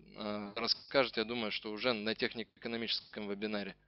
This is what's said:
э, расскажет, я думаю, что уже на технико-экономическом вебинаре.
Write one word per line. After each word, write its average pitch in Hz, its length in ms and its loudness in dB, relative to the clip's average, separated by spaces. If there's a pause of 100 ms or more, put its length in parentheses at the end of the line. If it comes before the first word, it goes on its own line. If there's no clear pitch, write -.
(160)
э, 104 380 -4
расскажет, 117 600 2
я 110 80 4
думаю, 113 260 0
что 107 220 -4
уже 110 200 2
на 110 220 2
технико-экономическом 113 1120 -2
вебинаре. 101 460 -2 (140)